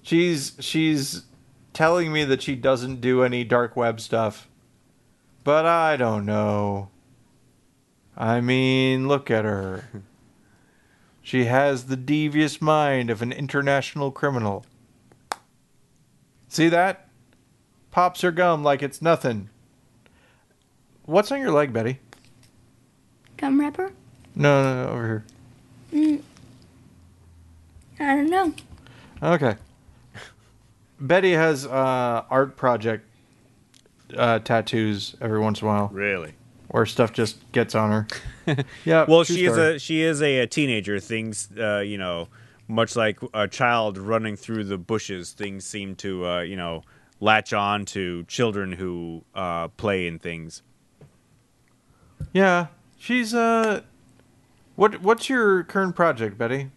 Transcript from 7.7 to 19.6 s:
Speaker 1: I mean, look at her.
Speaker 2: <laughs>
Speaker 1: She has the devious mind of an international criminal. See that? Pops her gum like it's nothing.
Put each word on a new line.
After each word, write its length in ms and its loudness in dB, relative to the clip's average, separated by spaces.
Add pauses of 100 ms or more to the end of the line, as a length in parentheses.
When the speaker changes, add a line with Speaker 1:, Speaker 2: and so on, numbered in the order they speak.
Speaker 1:
I 240 0
mean, 680 2
look 200 0
at 140 2
her. 500 -6
Speaker 2:
<laughs> 100 -16 (1200)
Speaker 1:
She 220 0
has 400 2
the 100 -4
devious 640 0
mind 520 2
of 100 -4
an 100 -4
international 760 -2
criminal. 560 -2 (1900)
See 160 2
that? 400 2 (840)
Pops 300 2
her 100 2
gum 300 2
like 220 2
it's 180 -10
nothing. 480 0 (1600)